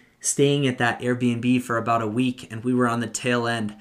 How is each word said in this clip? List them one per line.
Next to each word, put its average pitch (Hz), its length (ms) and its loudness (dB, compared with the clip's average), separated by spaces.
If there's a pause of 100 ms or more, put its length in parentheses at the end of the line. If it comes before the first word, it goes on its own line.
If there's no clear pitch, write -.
(200)
staying 143 480 2
at 127 120 -2
that 117 220 0
Airbnb 123 600 2
for 117 160 -2
about 113 240 0
a 113 60 -2
week, 123 440 -2
and 113 120 -10
we 127 100 0
were 123 140 4
on 117 140 0
the 110 60 -4
tail 120 400 -2
end. 113 340 -4